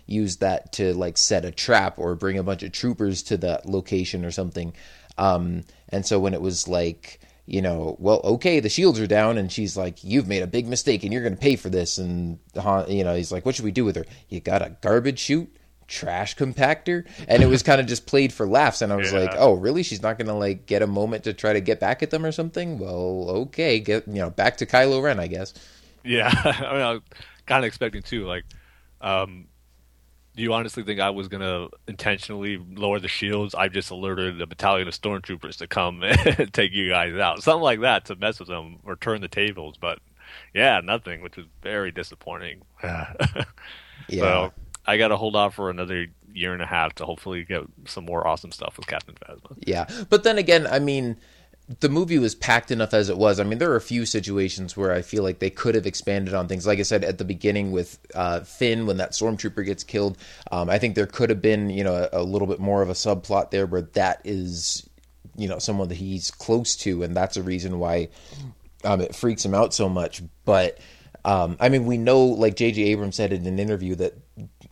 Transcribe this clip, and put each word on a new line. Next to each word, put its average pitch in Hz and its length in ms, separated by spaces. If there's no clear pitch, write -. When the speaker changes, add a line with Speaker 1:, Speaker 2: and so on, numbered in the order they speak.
Speaker 1:
use 104 320
that 95 340
to, 92 200
like, 87 240
set 90 280
a 87 80
trap 101 480
or 85 160
bring 95 200
a 95 60
bunch 95 220
of 90 80
troopers 104 520
to 104 120
that 85 280
location 92 600
or 85 80
something. 87 400
Um, 87 440
and 101 160
so 104 140
when 95 160
it 82 80
was 90 240
like, 87 540
you 95 160
know, 82 380
"Well, 104 240
okay, 123 340
the 107 100
shields 165 300
are 107 80
down," 107 320
and 95 140
she's 101 240
like, 92 260
"You've 107 240
made 95 160
a 90 60
big 117 180
mistake 117 380
and 101 80
you're 123 100
gonna 117 140
pay 139 180
for - 140
this." 90 300
And 87 420
Han, 98 340
you 98 140
know, 87 100
he's 87 160
like, 92 160
"What 131 80
should 120 100
we 104 60
do 117 140
with 98 100
her?" 82 100
"You 87 100
got 92 220
a 85 180
garbage 120 400
chute? 160 280
Trash 95 480
compactor?" 151 680
And 123 160
it - 20
was 127 160
kinda 135 220
just 117 220
played 139 260
for 104 160
laughs, 127 340
and 104 100
I 101 40
was 95 160
Speaker 2:
Yeah. 98 80
Speaker 1:
like, 92 180
"Oh, 127 160
really? 127 300
She's 101 180
not 110 160
gonna, 107 180
like, 98 300
get 101 160
a 104 60
moment 104 340
to 110 100
try 107 200
to 104 80
get 101 180
back 98 240
at 151 80
them 160 160
or 160 60
something?" 165 480
Well, 92 460
okay, 139 360
get, 107 300
you 104 60
know, 90 160
back 104 260
to 113 100
Kylo 131 340
Ren, 135 200
I 85 80
guess. 90 260
Speaker 2:
Yeah, 120 260
<laughs> - 160
I 135 280
mean, 139 100
I 117 120
was 110 80
kinda 131 220
expecting 107 340
too, 107 240
like, 90 160
um, 95 460
"Do 113 80
you 113 100
honestly 113 300
think 101 180
I 98 100
was 98 180
gonna 92 400
intentionally 101 720
lower 101 240
the 92 100
shields? 104 460
I've 95 180
just 95 200
alerted 92 500
a 82 40
battalion 92 420
of 82 60
stormtroopers 95 640
to 85 100
come 87 340
<laughs> - 0
and 113 500
take 98 200
you 95 180
guys 87 260
out." 92 280
Something 160 180
like 120 200
that 120 240
to 98 100
mess 104 240
with - 80
them 85 360
or 95 120
turn 110 240
the 87 80
tables, 92 520
but 85 200
yeah, 110 300
nothing, 90 400
which 87 140
was 85 100
very 98 300
disappointing. 87 720
<laughs> - 0
Speaker 1:
Yeah. 95 120
Speaker 2:
So 92 320
I 104 120
gotta 110 180
hold 107 200
off 101 180
for 98 160
another 90 360
year 90 200
and 90 100
a 76 40
half 80 300
to 80 80
hopefully 87 400
get 85 180
some 90 180
more 85 220
awesome 82 260
stuff - 240
with - 100
Captain - 280
Phasma. - 420
Speaker 1:
Yeah, 87 200
but 208 120
then 220 160
again, 165 280
I 135 120
mean, 135 380
the 147 80
movie 165 300
was 113 180
packed 117 340
enough 113 240
as 104 140
it 92 100
was. 101 220
I 101 40
mean, 110 140
there 160 140
are 120 40
a 113 40
few 120 260
situations 95 680
where 95 160
I 90 100
feel 104 220
like 92 160
they 95 100
could 113 240
have 101 120
expanded 98 480
on 90 120
things. 90 200
Like 101 120
I 101 40
said 101 200
at 90 160
the 101 60
beginning 101 480
with, 90 260
uh, 87 260
Finn, 113 460
when 95 120
that 92 140
stormtrooper 107 520
gets 95 180
killed, 101 340
um, 87 180
I 98 80
think 110 160
there 104 120
could 113 240
have 101 120
been, 104 280
you 98 120
know, 90 300
a, 90 80
a - 20
little 95 240
bit 95 140
more 101 220
of 92 80
a - 40
subplot 98 560
there 98 160
where 90 160
that 95 300
is, 90 640
you 104 120
know, 90 100
someone 98 300
that 87 80
he's 95 340
close 117 460
to, 87 260
and 87 140
that's 92 200
a 95 60
reason 92 380
why, 85 280
um, 101 160
it - 160
freaks 117 280
him 98 100
out 104 200
so 101 140
much. 90 340
But, 95 340
um, - 340
I 123 100
mean, 131 180
we 120 120
know, 127 280
like 110 280
J 117 160
J 107 120
Abrams 104 340
said 101 160
in 87 140
an 92 120
interview 95 380
that, 92 180